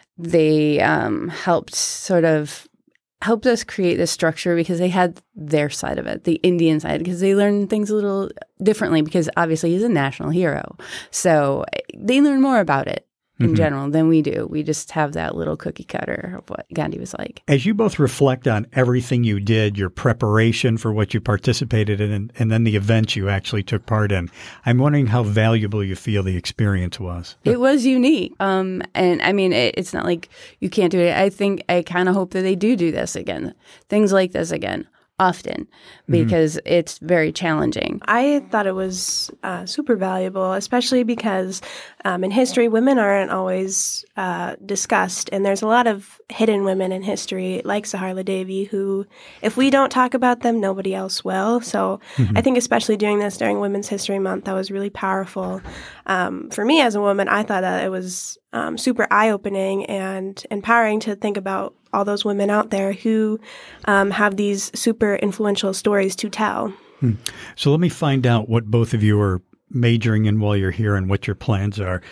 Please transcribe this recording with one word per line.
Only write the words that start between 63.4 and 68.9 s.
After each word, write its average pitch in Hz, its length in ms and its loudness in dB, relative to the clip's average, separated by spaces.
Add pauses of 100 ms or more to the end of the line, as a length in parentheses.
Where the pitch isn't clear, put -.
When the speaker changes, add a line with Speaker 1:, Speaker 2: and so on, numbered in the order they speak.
Speaker 3:
um, 202 260 2
have 202 260 0
these 202 360 -2
super 214 420 0
influential 202 580 0
stories 196 420 0
to 208 140 -6
tell. 208 440 -4 (260)
Speaker 2:
Hmm. 120 140 2 (420)
So - 160 2
let 160 80 4
me 175 100 4
find 135 380 0
out 113 220 2
what 113 160 2
both 113 280 2